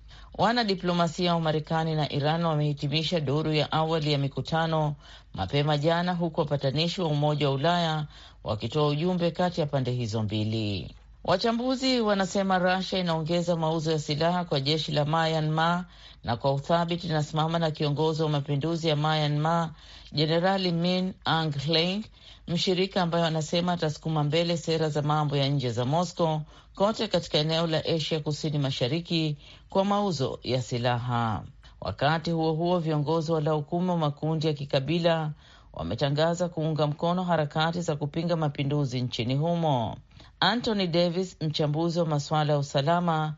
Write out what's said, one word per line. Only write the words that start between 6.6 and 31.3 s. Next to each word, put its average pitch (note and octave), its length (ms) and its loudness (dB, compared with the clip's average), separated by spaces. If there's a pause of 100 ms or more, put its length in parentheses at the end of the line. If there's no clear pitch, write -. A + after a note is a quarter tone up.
wa E3 60 0
Umoja D3 420 2
wa C3+ 60 0
Ulaya D#3+ 500 0 (380)
wakitoa A#2 440 0
ujumbe E3+ 440 0
kati F3 300 -2
ya D3 60 0
pande C3 240 -2
hizo A#2 320 -2
mbili. G#2+ 720 -2 (280)
Wachambuzi B3 800 0
wanasema G3 580 2
Russia F#3 400 2
inaongeza E3+ 560 0
mauzo D#3+ 360 0
ya D#3 80 2
silaha E3 460 0
kwa D3 140 0
jeshi D3+ 320 0
la D3 140 2
Myanmar D#3+ 800 2 (380)
na A#2+ 140 -2
kwa A2+ 160 0
uthabiti E3+ 540 0
inasimama D#3 520 0
na D#3+ 120 2
kiongozi D#3 520 0
wa D#3 60 2
mapinduzi D3+ 580 0
ya D3+ 80 2
Myanmar, D#3 720 2 (420)
Jenerali F3 600 2
Min F3+ 420 0 (120)
Aung D#3+ 320 0
Hlaing, E3+ 460 0 (440)
mshirika F#3 540 0
ambaye E3+ 240 2
anasema E3 480 0
atasukuma D#3 500 0
mbele E3+ 340 2
sera D#3+ 320 0
za D3 120 0
mambo D3 360 2
ya C#3 100 2
nje C3 240 0
za A#2+ 140 -2
Moscow D#3+ 560 0 (340)
kote G#3+ 320 0
katika E3+ 300 0
eneo D#3+ 300 2
la D#3+ 180 0
Asia D#3+ 340 -2
Kusini D3+ 380 -2
Mashariki D3 800 0 (320)
kwa F#3+ 160 2
mauzo G3 580 0
ya B2 180 0
silaha. A#2+ 800 0 (380)